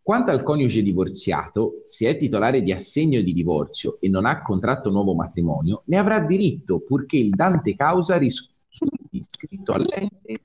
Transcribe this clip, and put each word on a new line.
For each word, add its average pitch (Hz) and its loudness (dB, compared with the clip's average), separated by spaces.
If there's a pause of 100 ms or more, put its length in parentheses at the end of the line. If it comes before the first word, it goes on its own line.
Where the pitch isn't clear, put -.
Quanto 233 0
al 131 2
coniuge 131 2
divorziato, 92 0
se - 0
è 139 0
titolare 120 0
di 92 0
assegno 135 2
di 90 0
divorzio 80 -2
e 95 0
non 95 2
ha 147 0
contratto 110 -2
nuovo 98 0
matrimonio, 82 -2
ne 175 2
avrà 208 2
diritto 160 0
purché - -2
il 113 2
dante 160 0
causa 175 2
risulti - 0 (540)
iscritto - -8
all'ente - -4